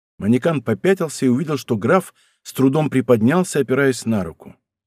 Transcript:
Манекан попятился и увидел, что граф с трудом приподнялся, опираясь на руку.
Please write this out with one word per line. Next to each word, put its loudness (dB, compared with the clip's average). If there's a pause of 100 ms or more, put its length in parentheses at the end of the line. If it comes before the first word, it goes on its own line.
(180)
Манекан 0
попятился -2
и 4
увидел, 0
что -4
граф 0 (300)
с -20
трудом 0
приподнялся, 2
опираясь 0
на -2
руку. -16 (320)